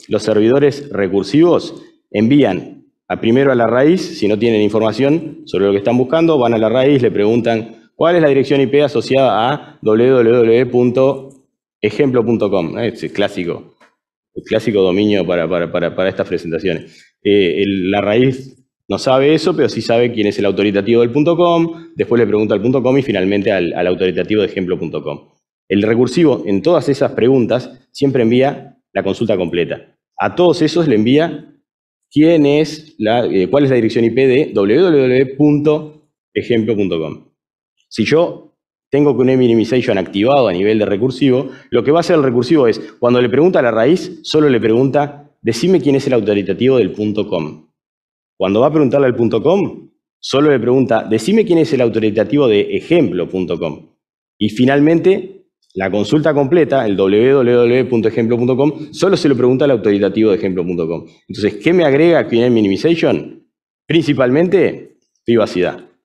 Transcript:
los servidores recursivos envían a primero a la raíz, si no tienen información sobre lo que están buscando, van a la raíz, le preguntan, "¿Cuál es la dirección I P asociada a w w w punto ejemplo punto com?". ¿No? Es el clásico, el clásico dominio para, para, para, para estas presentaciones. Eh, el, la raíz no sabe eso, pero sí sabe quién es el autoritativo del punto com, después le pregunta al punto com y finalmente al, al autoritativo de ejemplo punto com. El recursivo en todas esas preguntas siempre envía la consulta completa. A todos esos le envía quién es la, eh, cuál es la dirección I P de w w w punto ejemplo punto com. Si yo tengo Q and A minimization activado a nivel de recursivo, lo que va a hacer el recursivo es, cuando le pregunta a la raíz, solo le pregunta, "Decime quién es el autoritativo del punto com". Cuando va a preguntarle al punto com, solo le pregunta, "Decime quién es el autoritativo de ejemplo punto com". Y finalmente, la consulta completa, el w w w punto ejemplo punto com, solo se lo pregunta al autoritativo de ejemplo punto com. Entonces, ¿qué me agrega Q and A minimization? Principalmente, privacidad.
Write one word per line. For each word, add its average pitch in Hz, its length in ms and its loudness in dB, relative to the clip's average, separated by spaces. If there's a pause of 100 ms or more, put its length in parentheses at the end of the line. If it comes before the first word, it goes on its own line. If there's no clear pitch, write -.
los 104 140 -2
servidores 120 680 0
recursivos 98 920 0 (280)
envían 110 760 0 (240)
a 90 120 -6
primero 131 320 2
a - 20 2
la 117 120 2
raíz, 139 520 0
si 107 80 -2
no 101 120 0
tienen 110 240 0
información 110 840 -2
sobre 95 220 -2
lo 101 60 2
que 101 60 0
están 117 180 -2
buscando, 160 420 0
van 117 160 0
a 110 40 0
la 110 100 0
raíz, 131 340 2
le - 80 2
preguntan, 110 840 -2
"¿Cuál 170 220 0
es 170 60 2
la 151 60 2
dirección 139 320 2
I 131 60 2
P 143 160 2
asociada 123 680 0
a - 320 -10
w 113 280 2
w 120 220 4
w 120 340 2
punto 127 800 -2 (360)
ejemplo 123 440 0
punto 104 260 0
com?". 87 240 -4
¿No? 107 60 -8
Es 113 240 -6
el 69 80 -10
clásico, 92 640 -6 (580)
el 87 80 -12
clásico 110 380 -2
dominio 95 460 0
para, 87 220 -2
para, 87 220 -4
para, 85 240 -4
para 92 140 -2
estas 95 180 -6
presentaciones. 85 960 -8
Eh, 98 400 2
el, 98 280 -2
la 101 100 0
raíz 120 680 -2 (220)
no - 100 -4
sabe 139 360 2
eso, 160 200 0
pero 147 140 0
sí 113 140 -6
sabe 120 300 0
quién 107 140 -2
es 101 120 -2
el 101 60 -2
autoritativo 101 560 0
del 120 100 0
punto 151 260 0
com, 170 580 0
después - 260 0
le - 60 2
pregunta 104 280 0
al 98 80 -2
punto 127 200 0
com 131 160 2
y 135 40 0
finalmente 101 480 0
al, 90 220 -2
al 87 140 -2
autoritativo 92 560 -2
de 92 60 -2
ejemplo 90 300 -4
punto 76 240 -8
com. 73 260 -12 (400)
El 101 140 0
recursivo 123 640 2
en 98 140 0
todas 151 280 0
esas 135 240 -2
preguntas 123 580 0 (220)
siempre 135 300 0
envía 123 560 -2 (140)
la 98 100 -2
consulta 101 340 -2
completa. 82 600 -6 (220)
A 101 160 -2
todos 170 280 2
esos 156 240 0
le 131 80 2
envía 139 580 0 (560)
quién 156 380 4
es 151 520 -2
la, 110 280 -2
eh, 90 240 0
cuál 147 140 2
es 135 60 0
la 127 60 2
dirección 117 280 0
I 117 60 2
P 127 180 0
de 131 260 0
w 107 260 2
w 147 280 2
w 131 180 2 (100)
punto 151 760 -2 (200)
ejemplo 113 440 -2
punto 87 240 -2
com. - 320 -12 (560)
Si - 160 -4
yo - 520 -2 (320)
tengo 139 280 2
Q 127 60 0
and 123 80 2
A 131 60 2
minimization 120 600 2
activado 117 480 0
a 95 60 0
nivel 101 260 0
de 104 80 0
recursivo, 127 640 0 (200)
lo 120 120 0
que 135 80 0
va 160 80 4
a - 20 2
hacer 170 140 0
el 156 80 2
recursivo 127 460 2
es, 104 100 0 (220)
cuando 123 200 2
le 123 80 2
pregunta 170 300 2
a 147 40 2
la 117 100 0
raíz, 123 500 0
solo 151 260 2
le 120 120 2
pregunta, 131 720 -2 (100)
"Decime 175 380 0
quién 135 160 0
es 131 100 -2
el 131 60 0
autoritativo 104 640 0
del 95 140 0
punto 104 340 -4
com". 80 400 -8 (720)
Cuando 98 220 0
va 139 80 4
a - 20 2
preguntarle 139 360 2
al 120 100 0
punto 113 260 -2
com, 165 480 -2 (300)
solo 143 300 0
le 131 100 2
pregunta, 117 480 0
"Decime 185 360 0
quién 170 140 2
es 156 140 0
el 127 80 0
autoritativo 110 640 0
de 101 300 0
ejemplo 90 520 0
punto 90 300 -4
com". 78 380 -10 (420)
Y 107 120 -2
finalmente, 156 960 0 (280)
la 95 160 -4
consulta 143 420 0
completa, 139 540 0
el 98 100 -2
w 104 360 2
w 123 220 2
w 120 320 2
punto 113 220 0
ejemplo 113 280 -2
punto 123 200 0
com, 147 360 -2
solo 185 240 0
se - 120 0
lo 135 80 2
pregunta 127 280 2
al 139 60 2
autoritativo 104 600 0
de 92 60 2
ejemplo 92 280 -4
punto 87 220 -4
com. 80 200 -8 (220)
Entonces, 101 340 -4
¿qué 165 100 2
me 175 120 2
agrega 151 440 2
Q 120 80 -2
and 117 80 2
A 127 60 2
minimization? 117 920 0 (440)
Principalmente, 147 1120 0 (260)
privacidad. 90 560 -2 (240)